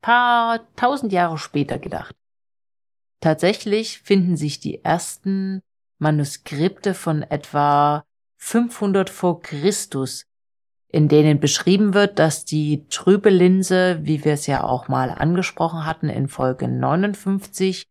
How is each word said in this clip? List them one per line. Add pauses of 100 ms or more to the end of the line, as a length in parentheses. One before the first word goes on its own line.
paar
tausend
Jahre
später
gedacht. (1040)
Tatsächlich
finden
sich
die
ersten (340)
Manuskripte
von
etwa (320)
fünfhundert
vor
Christus, (640)
in
denen
beschrieben
wird,
dass
die
trübe
Linse,
wie
wir
es
ja
auch
mal
angesprochen
hatten
in
Folge
neunundfünfzig